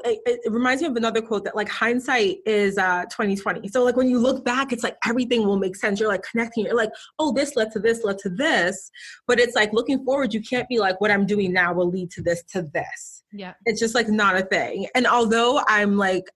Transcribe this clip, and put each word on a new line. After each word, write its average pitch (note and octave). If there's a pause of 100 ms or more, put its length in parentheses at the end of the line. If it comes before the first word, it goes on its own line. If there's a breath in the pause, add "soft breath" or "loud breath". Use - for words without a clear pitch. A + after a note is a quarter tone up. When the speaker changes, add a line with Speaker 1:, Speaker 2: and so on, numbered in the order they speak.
Speaker 1:
it, A#3
it A#3+
reminds B3+
me E4+
of B3
another A3+
quote G#3+
that, -
like, G#3
hindsight A#3+ (100)
is, G3+
uh, F3+
twenty G3+
twenty. G3
So, B3+
like, B3
when B3+
you B3
look C4
back, C4
it's A3+
like, -
everything A#3
will G3+
make F#3+
sense. G3+
You're, G#3+
like, F#3+
connecting, A3+
you're A3+
like, A3 (260 loud breath)
"Oh, D4+
this C#4
led A3
to G#3
this, A3+
led G3
to G3+
this." G3 (380 loud breath)
But A#3+
it's A#3+
like, G#3+
looking C4+
forward, C4
you A3
can't B3
be A#3+
like, F#3+
"What G#3
I'm G3+
doing G3
now F3+
will F3+
lead F3+
to E3+
this, E3+
to F#3 (100)
this." -
Speaker 2:
Yeah. F#3+ (100)
Speaker 1:
It's A3
just, A3+
like, A#3
not G#3
a F#3+
thing. F#3
And B3
although A#3
I'm, G#3
like, F#3